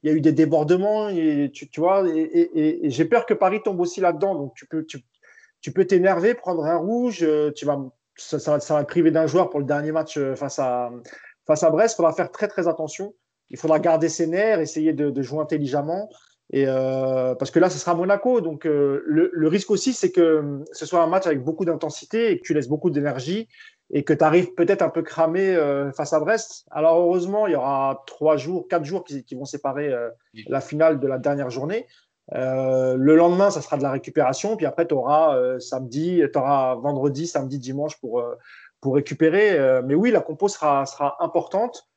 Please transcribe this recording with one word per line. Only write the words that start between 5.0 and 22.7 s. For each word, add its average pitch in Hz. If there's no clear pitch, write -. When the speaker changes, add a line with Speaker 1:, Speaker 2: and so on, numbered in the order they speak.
Speaker 1:
tu -
peux 190
t'énerver, 185
prendre 180
un 165
rouge, 220
euh, 151
tu 143
vas, 143
ça, -
ça 151
va, 147
ça 156
va 147
te -
priver 165
d'un 160
joueur 170
pour 147
le 143
dernier 147
match, 156
euh, 135
face 139
à, 123
face 151
à 165
Brest. 214
Il -
faudra 165
faire 175
très, -
très 175
attention. 160
Il 123
faudra 156
garder 165
ses 160
nerfs, 190
essayer 156
de, 143
de 139
jouer 139
intelligemment. 151
Et, 139
euh, 131
parce -
que -
là, 185
ce 151
sera 175
Monaco. 202
Donc, 160
euh, 143
le, 160
le 156
risque 185
aussi, 208
c'est 185
que, 180
euh, 151
ce -
soit 170
un 160
match 185
avec 139
beaucoup 160
d'intensité 170
et 175
que -
tu -
laisses 135
beaucoup 151